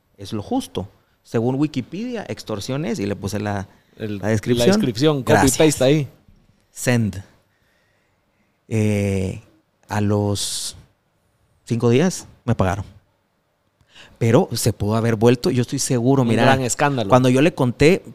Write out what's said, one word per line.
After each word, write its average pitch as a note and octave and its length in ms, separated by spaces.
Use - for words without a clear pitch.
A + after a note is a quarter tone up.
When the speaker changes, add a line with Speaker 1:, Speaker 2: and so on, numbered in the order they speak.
Speaker 1:
es G2+ 160
lo G#2 100
justo. - 460
Según B2 340
Wikipedia, E3 720
extorsión A2+ 580
es, A3+ 120
y G2 80
le G2+ 100
puse G2+ 240
la, G2+ 260
Speaker 2:
El, G#2 200
Speaker 1:
la G2+ 100
descripción. A#2+ 400
Speaker 2:
la F#3+ 60
descripción, C#3+ 500
Speaker 1:
Gracias. A2+ 280
Speaker 2:
copy-paste D#3 320
ahí. C#3 240
Speaker 1:
Send. G#2+ 520
Eh, G2+ 760
a G#2 120
los G#2 760
cinco A#2+ 260
días D#3 360
me A#2 100
pagaron. G2 300
Pero A#2+ 340
se A2+ 200
pudo G#2 240
haber A2+ 200
vuelto, B2 340
yo B2 120
estoy C3+ 160
seguro, C3 440
Speaker 2:
Un A#2 60
Speaker 1:
mira, A2+ 160
Speaker 2:
gran C3+ 160
escándalo. B2+ 480
Speaker 1:
cuando B2+ 200
yo B2+ 140
le F3 120
conté, C#3+ 480